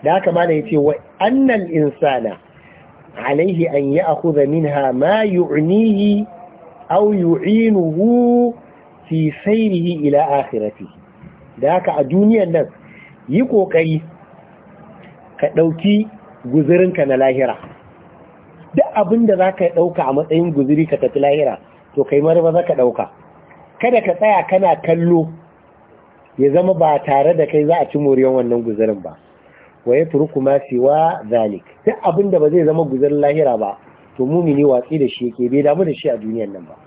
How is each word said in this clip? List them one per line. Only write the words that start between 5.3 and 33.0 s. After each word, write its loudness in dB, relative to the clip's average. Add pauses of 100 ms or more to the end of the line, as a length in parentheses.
aw 2
yu'inuhu 2 (540)
fi -2 (100)
sayrihi -2
ila 2
akhiratihi." -8 (720)
Da 2
haka -2
a 2
duniyan 2
nan 0 (600)
yi 0
kokari 0 (1400)
ka -2
ɗauki 0 (380)
guzurinka 2
na 0
lahira. 0 (1160)
Duk -2
abin 0
da 2
za 0
ka -4 (100)
ɗauka -2
a -4
matsayin -2
guzuri 0
ka -2
tafi -2
lahira, 0 (360)
to 0
kai 0
marmaza 2
ka -2
ɗauka. 0 (720)
Kada 2
ka -2
tsaya 2
kana 2
kallo 2 (1120)
ya 4
zama 2
ba 2
tare 2
da 2
kai 0
za 2
a 0
ci -4
moriyan 2
wannan -2
guzurin -2
ba. -14 (680)
"Wa 2
yatruku 0
ma 2 (120)
siwa 0
zalik." -2 (220)
Duk 0
abin 0
da 4
ba 4
zai 2
zama 2
guzurin 0